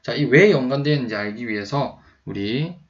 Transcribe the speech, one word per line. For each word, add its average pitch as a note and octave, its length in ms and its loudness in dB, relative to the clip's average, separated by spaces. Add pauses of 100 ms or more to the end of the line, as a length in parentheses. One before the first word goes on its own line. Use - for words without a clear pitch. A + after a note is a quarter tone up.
자, A#2+ 120 -6
이 C#3 100 0
왜 D#3+ 260 6
연관되어 C#3 440 2
있는지 A#2 200 -4
알기 G#2 320 -6
위해서 G#2+ 560 -4 (220)
우리 A2 540 -4 (120)